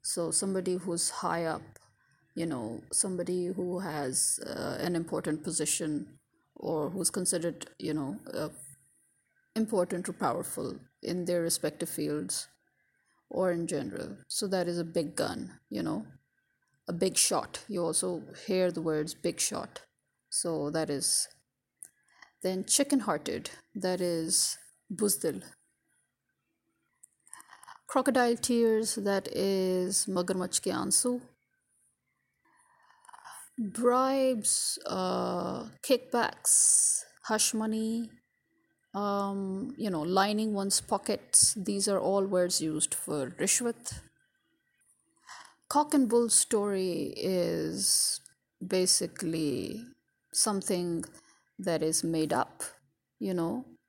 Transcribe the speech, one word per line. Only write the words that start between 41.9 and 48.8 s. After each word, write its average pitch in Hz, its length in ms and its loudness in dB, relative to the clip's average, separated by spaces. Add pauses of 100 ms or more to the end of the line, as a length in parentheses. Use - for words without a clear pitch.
all 196 240 2
words 180 380 2
used 156 320 0
for 147 440 -4
rishwat. - 600 -2 (1700)
Cock 294 240 2
and 269 160 6
bull 233 220 4
story 196 880 2
is 170 1040 0 (460)
basically 180 1200 0 (460)